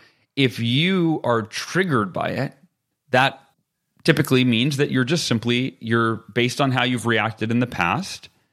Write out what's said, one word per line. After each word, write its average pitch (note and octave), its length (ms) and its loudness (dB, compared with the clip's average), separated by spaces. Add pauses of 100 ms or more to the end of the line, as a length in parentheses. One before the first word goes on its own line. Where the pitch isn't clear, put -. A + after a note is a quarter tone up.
(360)
if C3+ 220 0
you D#3+ 680 0
are A#2 180 0
triggered A#2+ 720 -2
by E2 180 -4
it, B2+ 240 -6 (560)
that C3 300 2 (640)
typically C3+ 400 4
means B2+ 320 2
that C#3+ 140 0
you're B2+ 140 0
just D#3+ 220 -2
simply, A#2+ 540 -2
you're, A2+ 360 0 (160)
based A#2+ 280 0
on C#3 100 0
how B2 140 2
you've B2 220 -2
reacted A2+ 440 0
in A#2+ 100 0
the B2+ 60 0
past, - 600 -4 (240)